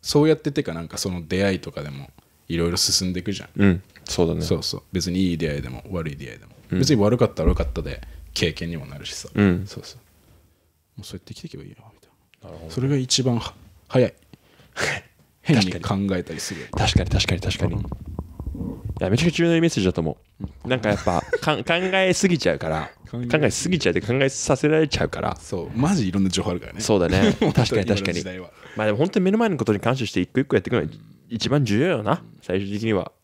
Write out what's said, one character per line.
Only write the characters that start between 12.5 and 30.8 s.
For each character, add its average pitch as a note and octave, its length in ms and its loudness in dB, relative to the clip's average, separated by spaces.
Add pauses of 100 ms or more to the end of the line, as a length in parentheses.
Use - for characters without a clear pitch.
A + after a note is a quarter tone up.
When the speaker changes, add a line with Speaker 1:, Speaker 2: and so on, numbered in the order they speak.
Speaker 2:
る D#2+ 60 -16
ほ E2 80 -16
ど。 D#2+ 40 -14
Speaker 1:
そ F2 100 -4
れ C3 80 2
が D3 60 2
一 C3 280 0
番 B2 160 2
は、 - 140 -8 (340)
早 B2+ 200 4
い。 - 60 -6 (680)
Speaker 2:
<laughs> - 600 -8
Speaker 1:
変 C#3+ 180 4
に F#2 120 2 (100)
考 G2 140 0 (200)
え F2+ 80 -2
た E2 100 -10
り D2+ 60 -8
す - 160 -8
る。 D#2 160 -14
Speaker 2:
確 - 220 2
か - 100 4
に - 60 -4
確 - 180 2
か F#2 80 2
に - 60 -4
確 - 160 -4
か F#2 100 -4
に。 - 60 -2
Speaker 1:
う - 40 -4
ん。 - 40 -2
Speaker 2:
い - 20 -6 (1160)
や、 F#2 100 -2
め G#2+ 80 2
ち D3+ 60 2
ゃ - 20 2
く E3+ 60 4
ち - 40 -6
ゃ - 20 -4
重 E3+ 80 2
要 E3+ 100 4
な E3 60 4
メ E3+ 60 4
ッ - 20 4
セ - 80 -2
ー - 40 0
ジ F#2 60 2
だ F2+ 60 2
と F2 80 -2
思 D#2 160 -2 (480)
う。 A2+ 40 -6
な B2+ 80 2
ん - 20 -2
か G#2+ 100 0
や G#2 60 4
っ - 80 -6
ぱ、 F2 180 2 (100)
Speaker 1:
<laughs> A4+ 100 -2
Speaker 2:
か D#3 140 0
ん-、 G#2 100 -4
考 E3+ 80 2
え F#3 400 2
す G3 140 2
ぎ F3 100 4
ち F2+ 120 0
ゃ D#2+ 40 2
う C#2+ 60 -4
か E2 100 -4
ら。 D#2 220 -4 (180)
Speaker 1:
考 A#2+ 120 -8
え A#2+ 60 -6
Speaker 2:
考 B2 140 0
え A#2 100 4
す - 180 -4
ぎ F3+ 100 2
ち - 80 2
ゃ F2+ 40 4
う E2+ 60 2
っ - 20 2
て F#2+ 60 -8
考 A2+ 80 0
え C3+ 160 4
さ - 260 0
せ D3+ 120 0
ら D#3 120 4
れ D#3+ 80 2
ち - 120 -2
ゃ - 60 2
う - 40 0
か - 120 -6
ら。 - 160 -2
Speaker 1:
そ F2+ 260 -8 (100)
う。 G#2+ 40 -4
マ D#3+ 180 4
ジ A#2 120 2
い F#2 40 -2
ろ G2 80 0
ん G2 40 4
な F#2+ 60 4
情 F2+ 140 -2
報 F2 80 -2
あ - 20 0
る F2+ 60 -4
か - 80 -14
ら - 60 -14
ね。 F#2+ 80 -10
Speaker 2:
そ A2 160 4
う - 20 6
だ E2+ 100 4
ね。 F#2+ 280 6
Speaker 1:
<laughs> - 20 -12
本 - 0 -
当 B2 80 2
に D3 60 0
Speaker 2:
確 - 220 4
か G#2+ 60 2
に F#2 40 0
確 - 20 -6
か G2+ 60 4
に。 - 20 4
Speaker 1:
今 G2 120 -2
の E2+ 60 -2
時 E2+ 120 -4
代 F#2 140 -10
は。 F2+ 120 -16 (240)
Speaker 2:
ま G#2+ 80 -2
あ - 20 2
で G#2+ 60 2
も G#2 80 0
本 E3+ 100 2
当 G#3 100 0
に F3+ 60 2
目 F#3+ 60 4
の G#3+ 80 2
前 A3+ 100 2
の E3 80 -2
こ A#2 80 0
と A2 80 4
に G2+ 60 2
感 B2+ 180 0
謝 B2 80 -4
し - 60 -6
て F#2+ 100 0
い F2+ 60 0
く - 140 -2
一 C#3 40 0
個 - 100 0
や G#2 40 6
っ G2 40 -4
て - 60 -8
い - 20 -2
く B2 40 0
の E2 100 2